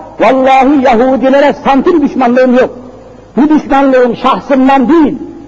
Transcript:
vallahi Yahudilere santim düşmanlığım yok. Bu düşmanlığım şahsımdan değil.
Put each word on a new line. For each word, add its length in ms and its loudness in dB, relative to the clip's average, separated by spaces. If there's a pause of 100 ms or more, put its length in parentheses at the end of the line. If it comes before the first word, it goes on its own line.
(200)
vallahi 640 2
Yahudilere 680 2
santim 480 0
düşmanlığım 540 0
yok. 240 -2 (580)
Bu 120 2
düşmanlığım 680 0
şahsımdan 720 0
değil. 280 2 (300)